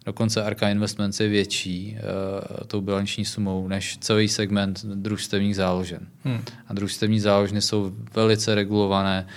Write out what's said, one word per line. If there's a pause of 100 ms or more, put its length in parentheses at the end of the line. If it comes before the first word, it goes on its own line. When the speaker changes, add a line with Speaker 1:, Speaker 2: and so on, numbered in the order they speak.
Speaker 1:
Dokonce
Arca
Investments
je
větší,
eh,
tou
bilanční
sumou
než
celý
segment
družstevních
záložen. (160)
Speaker 2:
Hmm. (260)
Speaker 1:
A
družstevní
záložny
jsou (240)
velice
regulované,